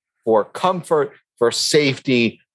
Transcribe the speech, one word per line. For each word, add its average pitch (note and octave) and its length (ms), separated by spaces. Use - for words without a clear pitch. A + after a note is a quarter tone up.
for A2 220
comfort, E3 680
for A#2 140
safety, B2+ 880